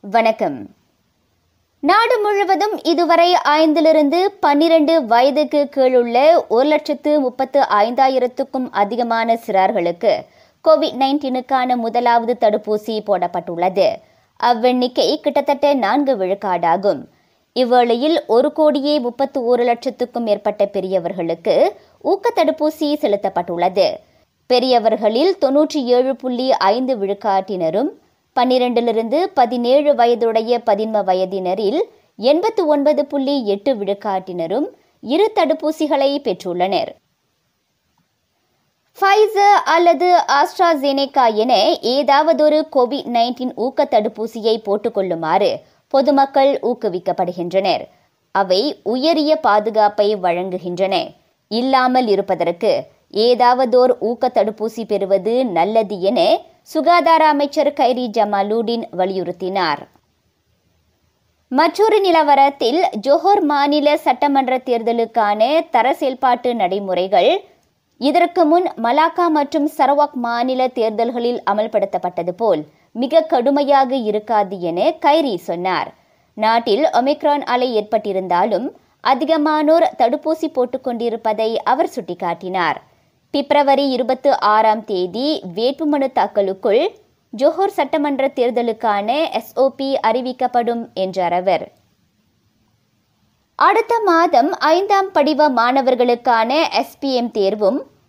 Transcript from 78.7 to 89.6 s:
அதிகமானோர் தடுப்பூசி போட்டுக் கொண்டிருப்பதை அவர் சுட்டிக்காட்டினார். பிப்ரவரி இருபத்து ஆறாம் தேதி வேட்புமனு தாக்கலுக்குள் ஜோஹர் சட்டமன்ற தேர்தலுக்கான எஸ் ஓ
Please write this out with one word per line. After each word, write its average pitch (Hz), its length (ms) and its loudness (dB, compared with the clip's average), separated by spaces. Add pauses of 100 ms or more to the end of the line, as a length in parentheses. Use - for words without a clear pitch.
அதிகமானோர் 302 840 2 (100)
தடுப்பூசி 302 540 -2
போட்டுக் 247 320 -4
கொண்டிருப்பதை 226 800 -4
அவர் 269 320 0
சுட்டிக்காட்டினார். 175 840 -6 (540)
பிப்ரவரி 277 600 2
இருபத்து 254 500 -2
ஆறாம் 214 440 2
தேதி 208 580 -4 (120)
வேட்புமனு 269 580 -2
தாக்கலுக்குள் 202 800 0 (460)
ஜோஹர் 320 300 0
சட்டமன்ற 285 600 -2
தேர்தலுக்கான 240 1080 -2
எஸ் 330 220 -8
ஓ 269 160 2